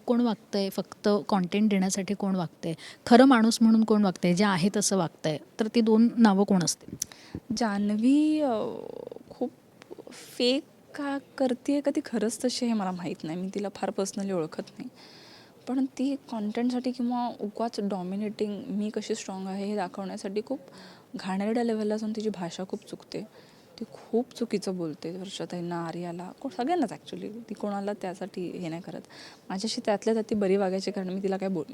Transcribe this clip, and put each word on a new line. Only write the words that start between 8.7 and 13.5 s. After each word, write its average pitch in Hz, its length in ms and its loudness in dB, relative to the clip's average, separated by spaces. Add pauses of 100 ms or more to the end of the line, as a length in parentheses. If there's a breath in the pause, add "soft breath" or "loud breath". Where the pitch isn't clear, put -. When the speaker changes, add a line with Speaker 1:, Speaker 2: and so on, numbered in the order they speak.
Speaker 2:
खूप - 220 -6 (600)
फेक 262 520 0 (320)
का 277 220 -4 (200)
करतेय 269 440 0
का 285 140 2
ती 311 100 2
खरंच 226 400 -2
तशी 247 200 -2
आहे 233 80 0
मला 190 180 0
माहीत 180 320 -6
नाही. 170 180 -6
मी 190 140 -6